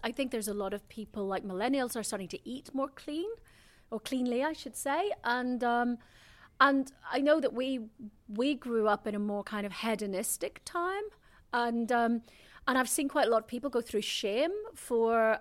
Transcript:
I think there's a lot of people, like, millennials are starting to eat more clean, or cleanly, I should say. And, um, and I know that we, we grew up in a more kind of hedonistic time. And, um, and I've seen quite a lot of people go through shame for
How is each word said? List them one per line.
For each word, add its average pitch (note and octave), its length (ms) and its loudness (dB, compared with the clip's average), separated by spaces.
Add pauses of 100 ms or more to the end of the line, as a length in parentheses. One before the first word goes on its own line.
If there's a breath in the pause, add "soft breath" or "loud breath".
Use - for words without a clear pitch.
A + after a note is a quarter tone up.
I A#3 80 -2
think C4 200 -4
there's G#3+ 160 -4
a G#3 60 -4
lot G3 200 -2
of G3+ 160 -8
people, G#3 360 -8
like, F#3+ 180 -2
millennials A#3 520 -2
are A3+ 80 -4
starting G3 260 -6
to - 180 -10
eat B3+ 260 -10
more C4+ 160 -4
clean, D#4+ 400 -8 (640 soft breath)
or A3+ 80 -6
cleanly, B3 440 -2
I D#4 100 -2
should C4 220 -12
say. E4 360 -2 (120)
And, B3 400 0
um, A#3+ 360 2 (600 loud breath)
and C4+ 320 6 (200)
I B3 80 0
know D4 200 6
that C4 140 0
we, C4 280 -2 (460)
we B3+ 280 0
grew A#3 320 0
up G#3 180 2
in G#3+ 80 -2
a G#3 60 -2
more G#3 240 -2
kind G3+ 240 -4
of F#3+ 60 -10
hedonistic G#3+ 920 -4
time. F#4 380 -2 (480 soft breath)
And, A#3 400 0
um, A#3 300 4 (460 loud breath)
and B3+ 100 4
I've B3 120 2
seen C#4+ 180 2
quite C#4 200 4
a - 20 4
lot A3 140 6
of - 40 -20
people B3 220 -6
go A#3+ 120 2
through G#3 200 -2
shame A#3 520 0 (200)
for A3+ 680 4